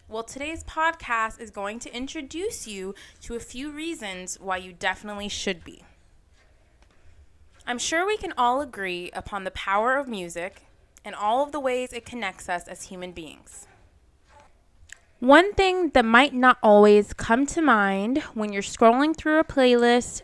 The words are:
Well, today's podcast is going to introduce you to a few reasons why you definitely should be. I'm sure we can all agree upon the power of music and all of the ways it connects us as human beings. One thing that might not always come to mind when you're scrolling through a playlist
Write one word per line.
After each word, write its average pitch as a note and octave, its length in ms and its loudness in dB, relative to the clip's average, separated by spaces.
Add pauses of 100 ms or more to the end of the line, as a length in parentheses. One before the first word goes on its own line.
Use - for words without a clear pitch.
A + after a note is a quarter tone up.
Well, A3+ 160 -10
today's D4+ 400 -12
podcast B3+ 720 -4
is A3+ 120 -16
going G#3 300 -8
to - 140 -16
introduce D4+ 720 -8
you G3 280 -10 (260)
to A#3 140 -12
a A3+ 60 -8
few C4 300 -12
reasons A3 680 -10
why F#3 160 -6
you F#3 160 -12
definitely G3+ 560 -6
should - 360 -6
be. - 180 -20 (1800)
I'm B3 120 -6
sure E4 280 -2
we G#4+ 100 -2
can F#4+ 220 -10
all B3+ 240 2
agree F#3 500 -8
upon F#3+ 320 -10
the F#3 60 -6
power A3 480 -2
of C#4 100 -6
music F3+ 540 -10 (440)
and G3+ 80 -14
all G#3+ 280 0
of C#4+ 100 -4
the D4+ 80 -6
ways B3+ 320 -4
it A#3+ 140 -14
connects G#3+ 420 -10
us F3 180 -6
as - 180 -14
human F3+ 280 -14
beings. - 540 -18 (1500)
One D#4 320 8
thing F#4 380 2
that B3+ 120 4
might A#3 300 4
not B3+ 300 4
always G#3 500 8
come B3 360 0
to - 120 -4
mind A3 640 2 (100)
when G#3 220 -6
you're G3 80 -4
scrolling C4 520 4
through D#4 240 0
a D#4+ 60 4
playlist A#3+ 800 2